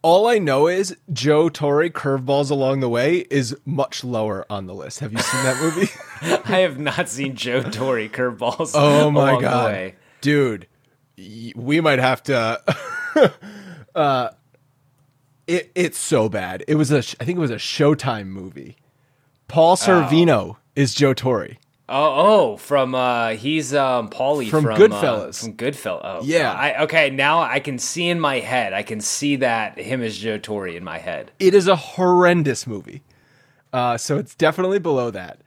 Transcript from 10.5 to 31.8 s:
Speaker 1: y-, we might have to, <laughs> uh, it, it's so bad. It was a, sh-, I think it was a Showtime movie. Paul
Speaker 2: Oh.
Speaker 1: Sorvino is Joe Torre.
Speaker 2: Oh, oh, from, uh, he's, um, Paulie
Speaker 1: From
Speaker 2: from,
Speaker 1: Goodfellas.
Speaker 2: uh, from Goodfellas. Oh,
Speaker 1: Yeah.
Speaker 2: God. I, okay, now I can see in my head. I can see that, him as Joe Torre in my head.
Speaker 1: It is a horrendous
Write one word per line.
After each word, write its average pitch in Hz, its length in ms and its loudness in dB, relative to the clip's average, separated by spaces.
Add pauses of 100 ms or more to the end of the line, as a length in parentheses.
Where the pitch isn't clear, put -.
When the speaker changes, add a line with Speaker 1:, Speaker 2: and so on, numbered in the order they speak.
Speaker 1:
y-, 107 380 -16
we 135 260 -2
might 143 200 2
have 131 240 0
to, 117 360 0 (540)
<laughs> 196 800 0
uh, 135 360 0 (1160)
it, 175 280 -4
it's 170 240 -2
so 113 300 2
bad. 92 400 -6
It 151 60 2
was 151 160 2
a, 147 120 4
sh-, - 180 -10
I 123 40 -10
think 175 120 -4
it 175 40 -2
was 139 100 -2
a 110 60 -6
Showtime 131 680 -2
movie. 95 500 -14 (720)
Paul 165 240 6
Speaker 2:
Oh. 190 40 6
Speaker 1:
Sorvino 151 800 4 (180)
is 139 200 0
Joe 135 200 4
Torre. 117 420 -2 (320)
Speaker 2:
Oh, 151 640 4
oh, 98 40 -8
from, 131 380 0
uh, 123 360 0
he's, 135 440 -4
um, 127 340 0
Paulie 135 400 -2
Speaker 1:
From 156 160 2
Speaker 2:
from, 110 120 0
Speaker 1:
Goodfellas. 113 680 2
Speaker 2:
uh, 117 40 -10
from 110 100 -12
Goodfellas. 117 480 -6
Oh, 90 180 -8
Speaker 1:
Yeah. 151 220 -2
Speaker 2:
God. 104 120 -2
I, 139 280 -2
okay, 156 260 2
now 139 300 2
I 139 200 -2
can 139 180 -8
see 170 300 -4
in 170 100 0
my 143 200 0
head. 120 340 -2
I 101 100 -4
can 107 180 -8
see 143 360 -2
that, 113 420 -2
him 127 220 -6
as 110 160 -6
Joe 107 220 -6
Torre 104 300 -8
in 85 160 -12
my 82 140 -10
head. 82 400 -10
Speaker 1:
It 185 140 6
is 190 160 6
a 185 80 6
horrendous 175 920 2